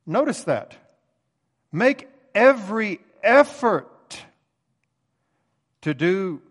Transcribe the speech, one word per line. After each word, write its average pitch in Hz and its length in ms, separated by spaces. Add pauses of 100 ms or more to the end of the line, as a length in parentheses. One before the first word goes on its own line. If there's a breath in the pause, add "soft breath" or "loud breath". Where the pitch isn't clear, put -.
Notice 247 380
that. 123 300 (960)
Make 247 380 (260)
every 220 640 (220)
effort 233 1000 (1600)
to 151 100
do, 175 480 (100)